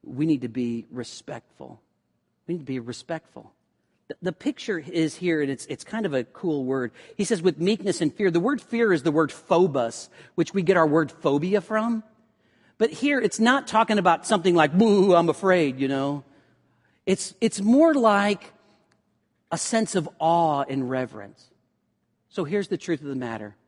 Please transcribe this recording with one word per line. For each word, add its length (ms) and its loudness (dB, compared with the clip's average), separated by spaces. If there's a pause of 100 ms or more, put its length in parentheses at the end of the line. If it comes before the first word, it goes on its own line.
We 220 -6
need 160 0
to 60 -8
be 420 -6
respectful. 880 -16 (680)
We 80 -6
need 60 -8
to 60 -16
be 120 -6
respectful. 760 -12 (540)
The, 120 -12
the 120 -4
picture 460 -6
is 380 -2
here, 240 -2
and 100 -2
it's, 160 -8
it's 180 -10
kind 200 -8
of 80 -2
a 120 -2
cool 420 -4
word. 260 -4 (240)
He 80 -2
says, 160 -2
"With 180 0
meekness 440 0
and 100 0
fear." 180 0
The 80 2
word 220 0
fear 320 0
is 100 0
the 100 0
word 200 2
phobos, 760 0 (240)
which 180 -2
we 100 -2
get 140 4
our 100 6
word 240 2
phobia 520 0
from. 400 -2 (760)
But 140 2
here, 280 0
it's 220 0
not 260 4
talking 320 2
about 280 2
something 280 2
like, 220 4
"Boo, 380 6
I'm 160 4
afraid," 500 0
you 80 0
know. 360 -4 (840)
It's, 340 -4
it's 200 -2
more 340 6
like 580 0 (1000)
a 80 -4
sense 380 -2
of 120 -2 (120)
awe 480 2
and 200 -4
reverence. 640 -8 (800)
So 160 -6
here's 240 -4
the 80 -4
truth 240 -6
of 80 -12
the 80 -6
matter. 400 -10 (120)